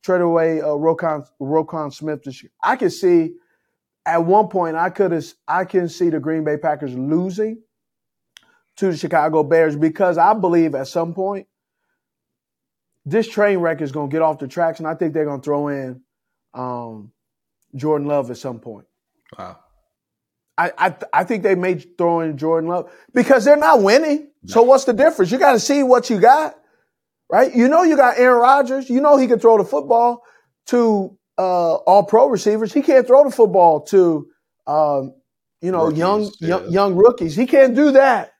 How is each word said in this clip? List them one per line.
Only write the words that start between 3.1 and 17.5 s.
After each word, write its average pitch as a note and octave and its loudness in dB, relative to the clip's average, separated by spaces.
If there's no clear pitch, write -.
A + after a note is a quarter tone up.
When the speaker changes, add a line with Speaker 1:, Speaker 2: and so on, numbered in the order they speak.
Speaker 1:
at E3 -2
one G3 2
point, E3+ -4
I F3 -2
could F3+ -2
have, D#3 -4
I F3+ -2
can F3+ -4
see E3+ -2
the D#3 -4
Green D#3 -6
Bay D3+ -4
Packers D3 -6
losing F#3 -6
to F#3+ -2
the D3+ -6
Chicago D#3 -2
Bears D#3 0
because D#3+ -2
I F#3 2
believe E3+ 0
at C3+ -8
some E3+ -6
point F#3+ -8
this A3 -2
train G#3 0
wreck D#3+ -4
is C#3 -8
gonna C#3+ -8
get D#3+ -4
off D#3 -2
the C#3 -10
tracks, E3 -4
and D#3+ -10
I D#3+ -6
think D#3+ -6
they're D#3 -4
gonna C#3 -8
throw D3 -4
in, C3 -10
um, A#2+ -14